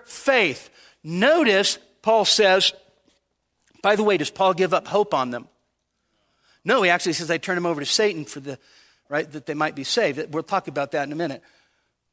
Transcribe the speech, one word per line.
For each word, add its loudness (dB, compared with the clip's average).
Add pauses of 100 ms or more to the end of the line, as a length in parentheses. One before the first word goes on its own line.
faith. 0 (340)
Notice, 2 (220)
Paul 2
says, 4 (1080)
by 2
the 0
way, 2
does -2
Paul 0
give 0
up -2
hope 0
on -2
them? -12 (1160)
No, 4
he 4
actually 2
says, -4
"I 0
turn -4
them -2
over -2
to -8
Satan 0
for -14
the, -12 (520)
right, -4
that -14
they -8
might -2
be -10
saved." -2
We'll -4
talk -4
about -6
that -2
in -6
a -10
minute. -6 (720)